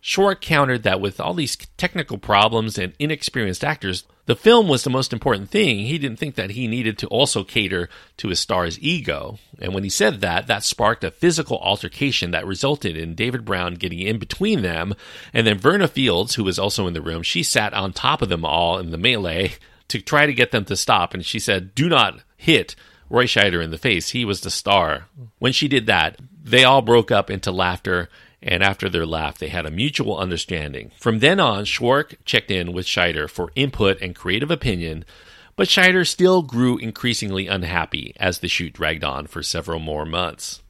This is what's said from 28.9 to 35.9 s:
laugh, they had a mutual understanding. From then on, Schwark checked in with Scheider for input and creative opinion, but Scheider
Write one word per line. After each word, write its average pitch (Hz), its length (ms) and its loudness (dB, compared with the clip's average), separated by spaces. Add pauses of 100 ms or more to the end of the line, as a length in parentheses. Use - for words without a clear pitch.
laugh, 80 320 -4
they 78 120 -8
had 85 160 -6
a 78 60 -8
mutual 107 460 -2
understanding. 78 800 -6
From 113 220 0
then 165 200 4
on, 104 260 0
Schwark 131 500 0 (100)
checked - 240 0
in 87 240 -2
with 90 120 -6
Scheider 82 440 0
for 85 260 -6
input 113 460 0
and 90 140 -8
creative 113 360 -2
opinion, 85 540 -4 (500)
but 190 120 2
Scheider 185 400 4